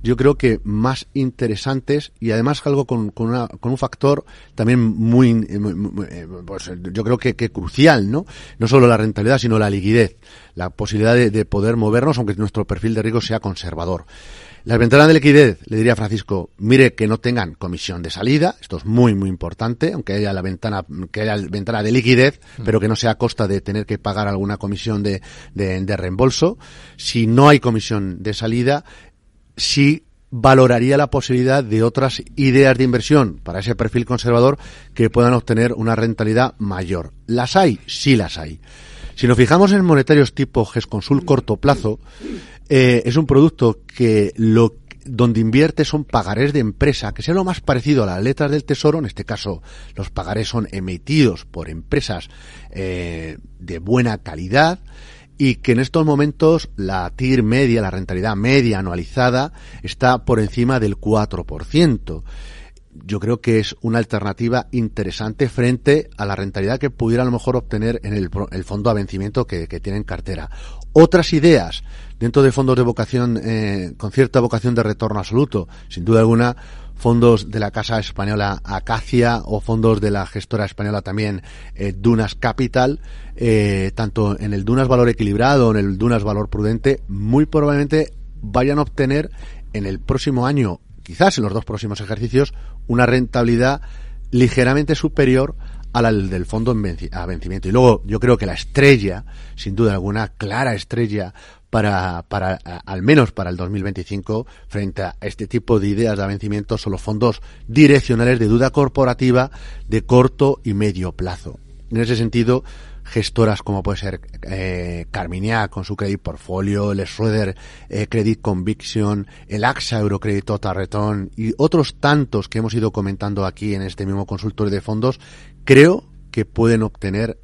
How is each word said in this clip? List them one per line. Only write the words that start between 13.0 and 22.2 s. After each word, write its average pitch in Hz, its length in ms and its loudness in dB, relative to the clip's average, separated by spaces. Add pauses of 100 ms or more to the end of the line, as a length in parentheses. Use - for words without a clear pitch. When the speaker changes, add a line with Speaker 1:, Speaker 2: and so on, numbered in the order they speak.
Speaker 1:
riesgo 110 180 0
sea 113 180 -4
conservador. 85 680 -6 (580)
Las 113 140 0
ventanas 139 300 8
de 160 60 8
liquidez, 143 520 6
le 110 100 -4
diría 113 160 4
a 110 40 2
Francisco, 101 600 -4
mire 123 360 6
que 110 140 0
no 110 100 0
tengan 110 360 -4
comisión 90 480 -8
de 82 80 -8
salida, 139 500 0
esto - 160 -12
es 73 80 -10
muy, 113 300 4
muy 95 140 -2
importante, 110 640 -4
aunque 101 220 -6
haya 104 180 -2
la 95 100 -4
ventana, 95 420 -6 (280)
que 107 100 -6
haya 107 140 -2 (120)
ventana 104 340 -4
de 110 100 0
liquidez, 127 480 4 (180)